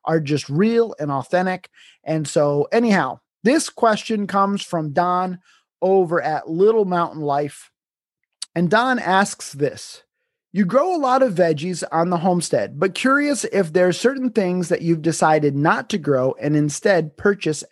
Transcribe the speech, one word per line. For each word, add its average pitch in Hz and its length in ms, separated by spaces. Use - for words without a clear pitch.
are 160 160
just 143 300
real 220 500
and 147 100
authentic. 185 600
And 156 240
so 147 440
anyhow, 202 480
this 277 280
question 214 560
comes 196 340
from 156 320
Don 180 460
over 180 400
at 151 300
Little 208 340
Mountain 170 380
Life. 143 480
And 170 140
Don 240 300
asks 190 560
this, - 480
"You 190 140
grow 277 280
a 330 60
lot 262 220
of 254 100
veggies 165 580
on 170 200
the 175 80
homestead, 151 600
but 185 160
curious 277 500
if 175 280
there 180 160
are 180 60
certain 254 340
things 180 400
that - 140
you've 165 180
decided 156 560
not 180 320
to - 80
grow 135 420
and 147 160
instead 151 640
purchase 180 560